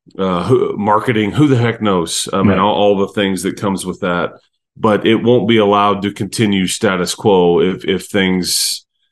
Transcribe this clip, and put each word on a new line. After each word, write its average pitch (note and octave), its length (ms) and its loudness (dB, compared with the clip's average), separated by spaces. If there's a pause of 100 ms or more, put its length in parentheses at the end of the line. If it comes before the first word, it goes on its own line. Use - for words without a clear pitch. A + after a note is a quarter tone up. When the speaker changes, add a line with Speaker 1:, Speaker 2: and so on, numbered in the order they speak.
(180)
Speaker 1:
uh, F#2 240 -2
who, F#2 340 0
marketing, G#2+ 540 0
who D3 160 2
the C3+ 100 4
heck A#2 240 0
knows? F#2+ 520 -2
I G2 60 -2
mean, G2 100 4
Speaker 2:
Right. F#2+ 100 2
Speaker 1:
all, G2+ 160 2
all G2+ 240 2
the G2 140 0
things F#2+ 320 -2
that F#2 120 -4
comes F#2+ 300 -4
with F2+ 140 -8
that. F2 320 -2 (440)
But G#2 300 0
it A2 160 2
won't A2+ 260 2
be A#2 80 4
allowed G2+ 460 2
to G2+ 100 -4
continue G2+ 540 -2
status F2+ 480 -2
quo F2+ 460 2
if, F#2 240 -2
if F2+ 220 -4
things F#2 800 -2 (280)